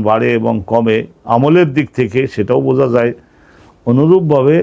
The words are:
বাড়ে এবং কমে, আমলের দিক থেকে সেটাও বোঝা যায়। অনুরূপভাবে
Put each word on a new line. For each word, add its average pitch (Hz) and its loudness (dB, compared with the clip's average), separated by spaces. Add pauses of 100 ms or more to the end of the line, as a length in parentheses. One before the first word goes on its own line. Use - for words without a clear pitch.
বাড়ে 110 0
এবং 113 -2 (140)
কমে, 113 0 (280)
আমলের 147 2
দিক 139 -2
থেকে 123 -2
সেটাও 123 -2
বোঝা 135 0
যায়। 120 0 (720)
অনুরূপভাবে 147 2